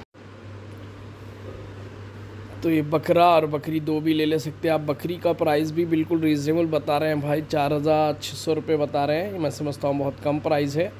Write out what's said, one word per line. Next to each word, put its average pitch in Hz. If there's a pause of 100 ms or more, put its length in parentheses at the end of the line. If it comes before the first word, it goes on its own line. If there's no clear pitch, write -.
(2750)
तो 170
ये 160
बकरा 165
और 165
बकरी 151
दो 151
भी 160
ले, 156
ले 156
सकते 151
हैं 160
आप। 151
बकरी 160
का 170
price 156
भी 165
बिल्कुल 160
reasonable 156
बता 151
रहे 156
हैं 151
भाई, 147
चार 147
हज़ार 151
छः -
सौ 156
रुपये 156
बता 143
रहे 151
हैं। 196
मैं 151
समझता 147
हूँ 139
बहुत 139
कम 147
price 147
है। 180